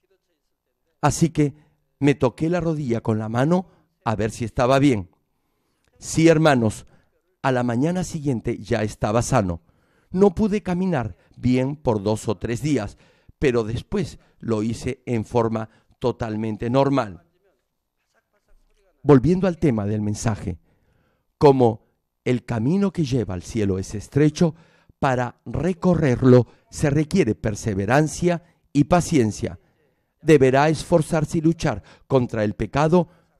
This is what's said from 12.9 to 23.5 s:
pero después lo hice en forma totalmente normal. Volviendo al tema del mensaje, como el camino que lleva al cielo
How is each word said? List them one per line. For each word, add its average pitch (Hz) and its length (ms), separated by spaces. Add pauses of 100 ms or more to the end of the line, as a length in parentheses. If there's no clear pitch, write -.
pero 120 240
después 123 560 (200)
lo 110 240
hice 117 420
en 113 200
forma 113 440 (300)
totalmente 110 720
normal. 131 540 (1800)
Volviendo 147 460
al 170 100
tema 113 280
del 107 160
mensaje, 104 580 (800)
como 127 480 (360)
el 127 220
camino 160 460
que 170 120
lleva 113 300
al 90 80
cielo 98 380